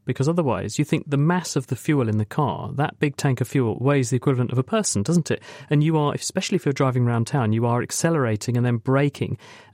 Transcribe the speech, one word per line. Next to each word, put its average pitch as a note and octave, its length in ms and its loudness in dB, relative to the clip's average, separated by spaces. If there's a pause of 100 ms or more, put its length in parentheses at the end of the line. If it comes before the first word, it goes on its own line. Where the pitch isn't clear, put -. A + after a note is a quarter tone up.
because C3 240 -2
otherwise A#2+ 500 0
you D3 60 2
think - 260 -2
the C#3+ 60 0
mass E3 400 2
of C3+ 120 -2
the B2+ 100 -4
fuel D#3 320 0
in G#2+ 80 2
the G#2+ 80 0
car, A2 480 -2
that - 260 -4
big D3 160 -2
tank C3+ 240 0
of B2 80 -2
fuel A#2+ 320 0
weighs C3+ 300 2
the C3 80 0
equivalent B2 340 0
of A#2+ 60 -2
a C3 60 2
person, G#3+ 380 0
doesn't D#3+ 300 2
it? G#2+ 100 -4 (280)
And D3+ 120 4
you D#3+ 160 2
are, D3 160 2
especially - 440 -4
if - 80 -2
you're C#3+ 80 2
driving B2+ 340 2
around A#2 180 0
town, A2+ 280 0
you A#2 120 0
are A#2+ 160 0
accelerating B2 760 0
and A#2+ 80 2
then A#2+ 120 2
braking C3 600 0 (360)